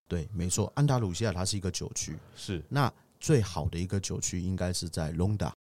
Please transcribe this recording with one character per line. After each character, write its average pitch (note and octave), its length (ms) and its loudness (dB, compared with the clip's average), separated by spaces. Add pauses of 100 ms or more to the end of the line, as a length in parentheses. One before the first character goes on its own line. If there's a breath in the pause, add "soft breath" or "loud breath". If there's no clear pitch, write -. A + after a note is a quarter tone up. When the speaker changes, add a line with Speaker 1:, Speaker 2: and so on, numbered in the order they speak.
(120)
Speaker 1:
对， E2+ 180 -2
没 F2+ 160 -2
错， F2+ 300 0
安 C#3+ 100 4
达 C3+ 120 4
卢 F#2+ 160 0
西 F2+ 100 -2
亚 G#2 80 2
它 F2 100 -2
是 G2 140 0
一 F#2+ 40 -2
个 F2+ 100 -2
酒 - 240 -4
区。 D#2+ 240 -6 (180)
Speaker 2:
是。 F2 320 -6
Speaker 1:
那 C3+ 240 2 (260 soft breath)
最 D3 220 6
好 E2 260 0
的 E2+ 120 -2
一 F2+ 80 0
个 G2 120 0
酒 F#2 220 -4
区 - 180 -2
应 F#2 160 0
该 F2+ 160 0
是 F2+ 160 -2
在 D#2+ 280 -2
Ronda， F2+ 360 2 (280)